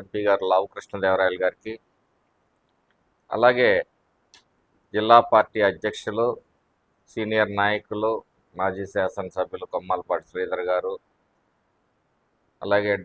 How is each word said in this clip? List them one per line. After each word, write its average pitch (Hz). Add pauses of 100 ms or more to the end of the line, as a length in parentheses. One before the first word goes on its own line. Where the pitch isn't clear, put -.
ఎంపీ 101
గారు 98
లావు 98
కృష్ణదేవరాయలు 95
గారికి, 92 (1500)
అలాగే 123 (1200)
జిల్లా 110 (120)
పార్టీ 107
అధ్యక్షులు, 107 (840)
సీనియర్ 107
నాయకులు, 104 (400)
మాజీ 95 (100)
శాసనసభ్యులు 92
కొమ్మాలపాటి 90
శ్రీధర్ 90
గారు, 92 (1700)
అలాగే 101 (100)